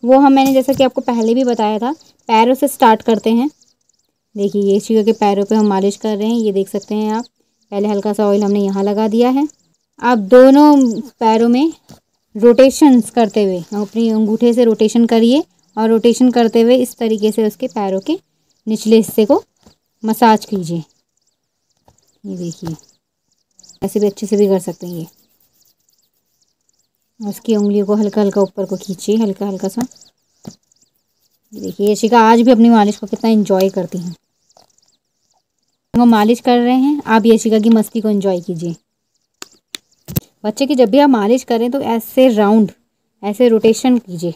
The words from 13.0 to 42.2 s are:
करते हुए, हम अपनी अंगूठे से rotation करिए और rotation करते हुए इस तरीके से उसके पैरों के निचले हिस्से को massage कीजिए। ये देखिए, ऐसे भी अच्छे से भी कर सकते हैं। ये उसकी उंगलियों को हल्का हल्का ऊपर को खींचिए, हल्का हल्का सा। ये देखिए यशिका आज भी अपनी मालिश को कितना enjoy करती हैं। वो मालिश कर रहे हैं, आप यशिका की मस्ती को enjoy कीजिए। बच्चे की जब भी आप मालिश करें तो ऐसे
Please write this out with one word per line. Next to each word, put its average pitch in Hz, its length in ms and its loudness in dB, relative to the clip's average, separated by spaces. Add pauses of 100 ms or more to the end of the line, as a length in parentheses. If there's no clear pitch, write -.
करते 214 320 -2
हुए, 190 140 -2 (140)
हम 208 100 -6
अपनी 226 280 -4
अंगूठे 220 440 0
से 240 100 2
rotation 226 440 2
करिए 233 360 2 (340)
और 220 120 -2
rotation 226 420 2
करते 233 300 0
हुए 233 160 2
इस 247 200 -4
तरीके 220 340 -2
से 220 160 -2
उसके 233 220 -8
पैरों 190 320 -6
के 320 160 -6 (500)
निचले 220 300 0
हिस्से 220 280 0
को 294 160 0 (600)
massage 220 420 0
कीजिए। 170 380 -8 (1400)
ये 190 140 -12
देखिए, 170 380 -12 (1080)
ऐसे 196 160 -4
भी 208 80 0
अच्छे 202 200 -8
से 208 100 -2
भी 202 100 2
कर 190 140 0
सकते 180 260 -12
हैं। 175 80 -14
ये 165 120 -14 (2000)
उसकी 220 360 -6
उंगलियों 202 300 -2
को 208 100 -2
हल्का 208 260 -2
हल्का 202 200 0
ऊपर 190 240 -4
को 185 120 -8
खींचिए, 196 400 -6
हल्का 202 300 -4
हल्का 190 200 -8
सा। 208 140 -8 (1700)
ये 208 80 -18
देखिए 202 300 -4
यशिका 226 320 2
आज 233 180 4
भी 233 100 4
अपनी 233 180 6
मालिश 208 280 2
को 208 100 -14
कितना 226 220 -4
enjoy 190 420 0
करती 185 260 -8
हैं। 175 180 -10 (1800)
वो 240 140 2
मालिश 226 340 2
कर 240 180 2
रहे 240 160 0
हैं, 285 320 -2
आप 220 180 0
यशिका 220 340 2
की 220 120 0
मस्ती 220 300 0
को 214 80 -4
enjoy 196 320 -2
कीजिए। 170 340 -8 (1700)
बच्चे 214 220 -4
की 277 100 -2
जब 240 140 2
भी 247 100 4
आप 285 100 6
मालिश 233 340 0
करें 233 280 -4
तो 277 120 -4
ऐसे 233 460 0